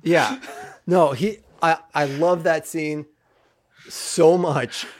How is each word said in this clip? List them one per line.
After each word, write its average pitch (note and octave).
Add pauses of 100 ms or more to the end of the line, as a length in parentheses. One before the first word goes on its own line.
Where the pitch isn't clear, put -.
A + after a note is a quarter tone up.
Yeah. E3 (480)
No, E3+
he, F#3+ (240)
I, E3 (160)
I D3
love E3
that D#3+
scene D3+ (840)
so -
much, C#3+ (140)